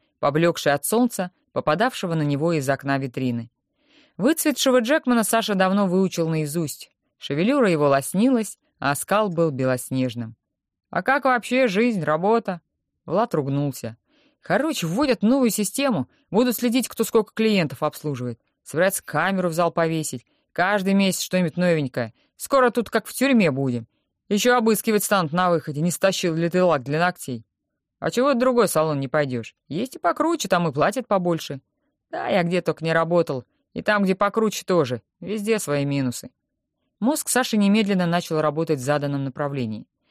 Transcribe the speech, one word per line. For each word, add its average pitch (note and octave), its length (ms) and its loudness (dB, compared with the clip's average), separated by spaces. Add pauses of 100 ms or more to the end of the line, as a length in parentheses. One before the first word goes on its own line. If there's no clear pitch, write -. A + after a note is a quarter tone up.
(200)
поблекший D#3 520 2
от C#3+ 120 0
солнца, A3+ 480 0 (200)
попадавшего E3+ 640 0
на D#3+ 80 0
него D3 300 0
из C#3 160 -2
окна C#3 300 0
витрины. B2+ 520 -6 (640)
Выцветшего B3+ 640 2
Джекмана B3 440 2
Саша A3 300 0
давно F#3+ 320 2
выучил F3+ 420 0
наизусть. D#3 640 -4 (260)
Шевелюра G#3 520 0
его D3 180 4
лоснилась, G3+ 720 0 (200)
а C#3 140 -2
оскал G#3 360 0
был E3 220 0
белоснежным. B2+ 840 -4 (540)
"А F3+ 120 -4
как C4+ 220 0
вообще B3+ 440 2
жизнь, G#3 340 0
работа?" F3+ 580 0 (460)
Влад G3+ 280 -2
ругнулся. C#3 640 -2 (440)
"Короче, A#3 460 -2
вводят A#3+ 360 0
новую B3 280 4
систему, G#3 580 -2 (220)
будут A#3 260 2
следить, B3 320 0
кто - 160 -2
сколько - 300 0
клиентов G3 480 0
обслуживает. B2+ 580 -6 (220)
Собирается F#3 420 -2
камеру F3+ 440 -2
в E3 40 -4
зал E3+ 180 2
повесить. D#3+ 560 -2 (260)
Каждый F#3+ 420 0
месяц G3 260 2
что-нибудь F3+ 360 -2
новенькое. D3+ 560 0 (240)
Скоро B3+ 340 2
тут A#3 200 -4
как A3 160 -2
в - 60 -14
тюрьме A#3+ 380 4
будем. B2+ 360 -2 (420)
Еще A#3+ 280 2
обыскивать A3 480 2
станут F3 280 0
на F3+ 180 2
выходе, D3+ 300 -2
не E3+ 100 0
стащил F3+ 440 0
ли E3+ 160 0
ты F3+ 120 2
лак D#3+ 200 2
для C#3 160 -2
ногтей. E3 460 -4 (560)
А E3 100 -2
чего C4+ 220 2
в A#3+ 60 0
другой A#3+ 300 4
салон D#3 320 0
не C3+ 80 -4
пойдешь? C3 460 -2 (140)
Есть F#3+ 280 -6
и - 20 -16
покруче, E4 500 -2
там F3 180 2
и D3 60 -2
платят E3 340 0
побольше. F3 540 -2 (500)
Да, - 180 -6
я F#3+ 140 2
где F3 180 0
только D#3+ 240 -4
не D#3+ 80 0
работал. E3 520 0 (280)
И - 100 -8
там, G#3 200 2
где F#3 140 2
покруче G3+ 480 0
тоже. C3 380 0 (180)
Везде G#3 380 -2
свои C#3+ 260 -2
минусы". C#3 460 -2 (680)
Мозг C#4 300 -2
Саши B3 280 0
немедленно G3+ 500 2
начал E3+ 340 -2
работать D3+ 400 0
в - 20 -8
заданном C#3+ 420 0
направлении. C3+ 640 -6 (240)